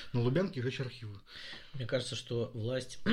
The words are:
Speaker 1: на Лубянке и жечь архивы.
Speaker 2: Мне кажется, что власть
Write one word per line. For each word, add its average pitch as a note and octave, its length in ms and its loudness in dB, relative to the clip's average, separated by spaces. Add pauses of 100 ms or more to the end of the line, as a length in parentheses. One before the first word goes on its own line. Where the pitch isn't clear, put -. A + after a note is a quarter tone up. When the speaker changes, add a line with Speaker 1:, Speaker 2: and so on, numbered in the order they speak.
(140)
Speaker 1:
на B2 80 6
Лубянке C3+ 400 4
и - 20 0
жечь C3 160 0
архивы. A2+ 360 -6 (580)
Speaker 2:
Мне B2+ 120 -4
кажется, A#2+ 300 2
что A#2 380 0
власть A#2+ 460 -2 (140)